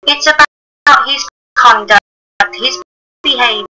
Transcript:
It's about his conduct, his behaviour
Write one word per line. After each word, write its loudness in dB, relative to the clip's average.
It's -4
about 0
his -4
conduct, 2
his -6
behaviour -2